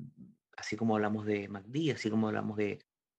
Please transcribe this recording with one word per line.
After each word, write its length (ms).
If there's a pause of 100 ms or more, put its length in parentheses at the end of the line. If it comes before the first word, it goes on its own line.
(540)
así 220
como 200
hablamos 280
de 240
mac 160
D, 280
así 180
como 180
hablamos 300
de 240 (360)